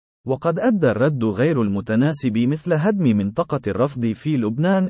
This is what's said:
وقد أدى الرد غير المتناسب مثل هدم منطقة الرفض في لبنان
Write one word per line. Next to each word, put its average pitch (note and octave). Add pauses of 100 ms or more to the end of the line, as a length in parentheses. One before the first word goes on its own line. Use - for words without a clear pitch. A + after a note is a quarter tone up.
(280)
وقد D#3+
أدى F#3+
الرد C3+
غير A#2+
المتناسب A2
مثل D3+
هدم F#3
منطقة A2+
الرفض A#2
في C3+
لبنان E3